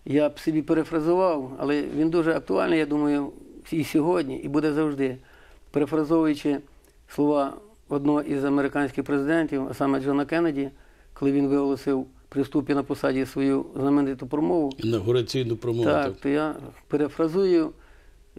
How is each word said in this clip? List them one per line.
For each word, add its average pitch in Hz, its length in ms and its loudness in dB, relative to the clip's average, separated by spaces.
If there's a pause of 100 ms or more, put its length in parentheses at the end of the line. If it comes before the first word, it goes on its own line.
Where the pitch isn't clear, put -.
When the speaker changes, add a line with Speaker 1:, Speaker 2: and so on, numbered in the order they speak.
Speaker 1:
я 147 240 2
б 143 120 -6
собі 156 220 0
перефразував, 160 960 0
але 143 240 0
він 147 280 0
дуже 165 240 2
актуальний, 180 440 0
я 156 80 2
думаю, 147 460 0 (400)
і 160 120 0
сьогодні, 151 540 0
і 143 100 -8
буде 151 240 0
завжди. 139 440 0 (540)
Перефразовуючи 147 880 2 (500)
слова 147 480 0 (320)
одного 143 340 2
із 139 220 -2
американських 139 600 0
президентів, 143 680 0
а 127 40 -8
саме 135 260 0
Джона 143 240 0
Кеннеді, 143 460 -2 (440)
коли 139 180 0
він 139 160 2
виголосив 139 580 0 (220)
при 139 140 -2
вступі 143 320 0
на 143 80 0
посаді 135 440 -2
свою 135 400 0 (100)
знамениту 139 500 2
промову. 151 520 0
Speaker 2:
Інаугураційну 117 800 0
промову, 117 280 -2
Speaker 1:
Так, 147 220 2
Speaker 2:
так. - 140 -6
Speaker 1:
то 139 80 -4
я 147 260 0 (340)
перефразую, 160 840 2 (680)